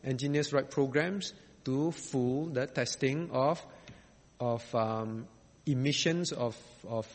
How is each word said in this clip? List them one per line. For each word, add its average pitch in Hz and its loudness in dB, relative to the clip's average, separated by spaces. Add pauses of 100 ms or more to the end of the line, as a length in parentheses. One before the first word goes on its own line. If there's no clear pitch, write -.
Engineers 143 0
write 139 2
programs 151 0 (320)
to 143 0
fool 135 0
the 139 -2
testing 139 0
of, 143 2 (760)
of, 120 -2
um, 113 0 (380)
emissions 147 2
of, 123 -2 (300)
of 110 -4